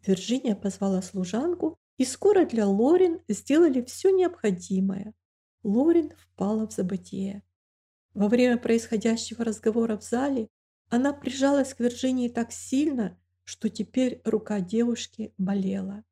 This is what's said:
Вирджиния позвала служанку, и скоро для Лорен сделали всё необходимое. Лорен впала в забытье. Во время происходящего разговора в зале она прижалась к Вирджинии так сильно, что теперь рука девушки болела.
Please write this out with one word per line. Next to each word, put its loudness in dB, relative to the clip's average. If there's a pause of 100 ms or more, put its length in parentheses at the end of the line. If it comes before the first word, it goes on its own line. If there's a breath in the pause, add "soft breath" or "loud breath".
Вирджиния 0
позвала -2
служанку, -4 (220)
и 2
скоро 4
для 0
Лорен 4
сделали 2
всё -2
необходимое. 0 (500)
Лорен 2
впала -4
в -14
забытье. -6 (720)
Во 2
время 4
происходящего -2
разговора 0
в -14
зале -2 (400)
она 2
прижалась 0
к -12
Вирджинии 0
так -6
сильно, -2 (260)
что -8
теперь -2
рука -2
девушки -4
болела. -4